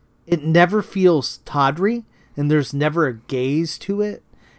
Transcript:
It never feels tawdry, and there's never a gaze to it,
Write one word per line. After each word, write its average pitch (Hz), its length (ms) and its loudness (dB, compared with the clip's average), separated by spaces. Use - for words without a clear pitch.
It 165 180 0
never 175 380 4
feels 180 580 2
tawdry, 170 680 -2
and 147 140 0
there's 147 240 2
never 147 340 0
a 123 60 -4
gaze 131 680 -4
to 202 220 -4
it, 208 220 -6